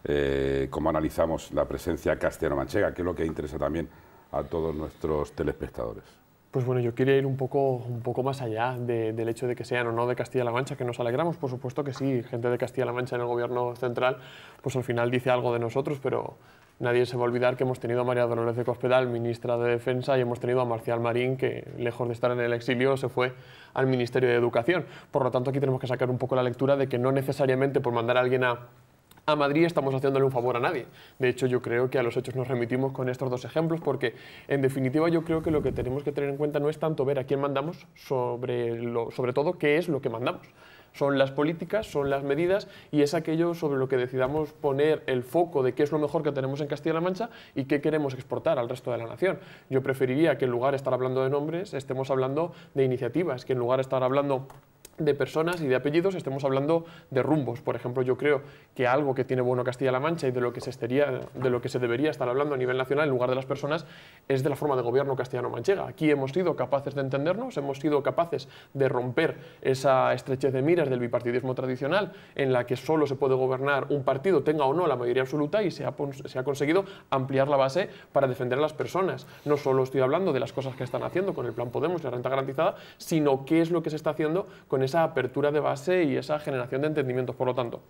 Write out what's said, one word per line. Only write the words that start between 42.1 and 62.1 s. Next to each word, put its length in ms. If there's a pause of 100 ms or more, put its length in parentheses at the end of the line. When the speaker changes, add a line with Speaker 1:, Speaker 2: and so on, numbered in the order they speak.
Speaker 2:
medidas 440 (240)
y 120
es 100
aquello 400
sobre 240
lo 100
que 100
decidamos 560
poner 520
el 160
foco 400
de 120
qué 100
es 80
lo 80
mejor 240
que 80
tenemos 300
en 60
Castilla-La 340
Mancha 280 (240)
y 120
qué 160
queremos 340
exportar 420
al 100
resto 240
de 60
la 80
nación. 320 (320)
Yo 140
preferiría 560
que 60
en 60
lugar 200
de 60
estar 160
hablando 300
de 60
nombres, 460
estemos 340
hablando 440 (200)
de 120
iniciativas, 600
que 80
en 60
lugar 180
de 40
estar 200
hablando 460 (500)
de 160
personas 480
y 60
de 80
apellidos, 400
estemos 280
hablando 420 (260)
de 100
rumbos. 400
Por 140
ejemplo, 260
yo 160
creo 240 (320)
que 140
algo 260
que 100
tiene 200
bueno 200
Castilla-La 360
Mancha 280
y 40
de 100
lo 120
que 60
se 120
estaría, 500 (140)
de 160
lo 100
que 80
se 80
debería 320
estar 180